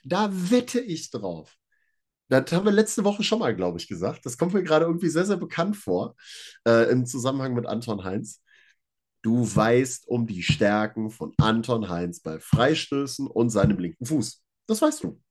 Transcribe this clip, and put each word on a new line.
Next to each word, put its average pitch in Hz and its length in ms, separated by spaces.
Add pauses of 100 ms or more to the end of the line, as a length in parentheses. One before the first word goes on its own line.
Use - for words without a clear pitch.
da 196 280
wette 226 480
ich 180 300
drauf, 87 460 (720)
das 131 240
haben 180 120
wir 208 80
letzte 214 320
Woche 202 180
schon 226 180
mal, 131 140
glaub 87 220
ich, - 120
gesagt, 98 360
das 123 140
kommt 180 160
mir 196 80
gerade 156 220
irgendwie 170 240
sehr, 160 160
sehr 196 120
bekannt 170 400
vor, - 400 (500)
äh, 117 240
im 127 160
Zusammenhang 131 480
mit 120 120
Anton 107 380
Heinz, 95 360 (800)
du 120 220
weißt 120 640
um 120 200
die 92 160
Stärken 107 680
von - 280
Anton 113 500
Heinz 87 320
bei 80 180
Freistößen 139 880
und 120 240
seinem 101 280
linken 87 280
Fuß. 143 360 (240)
Das 320 140
weißt 302 240
du. - 160 (100)